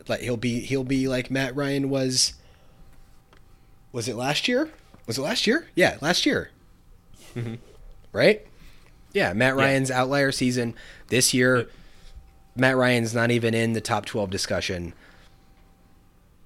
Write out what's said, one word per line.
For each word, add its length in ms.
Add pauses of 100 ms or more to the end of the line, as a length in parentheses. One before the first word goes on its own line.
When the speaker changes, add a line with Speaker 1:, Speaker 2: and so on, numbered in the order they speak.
Speaker 1:
like, 120
he'll 160
be, 240
he'll 240
be 240
like 220
Matt 240
Ryan 360
was. 440 (1600)
Was 160
it 80
last 320
year? 220 (360)
Was 120
it 40
last 240
year? 280
Yeah, 260
last 240
year. 260 (840)
Speaker 2:
Mm-hmm. 200 (580)
Speaker 1:
Right? 340 (640)
Yeah, 220
Matt 220
Speaker 2:
Yeah. 60
Speaker 1:
Ryan's 280
outlier 420
season 420 (340)
this 260
year. 240
Speaker 2:
Yep. 120 (840)
Speaker 1:
Matt 200
Ryan's 380
not 160
even 240
in 180
the 80
top 260
twelve 240
discussion. 640 (1500)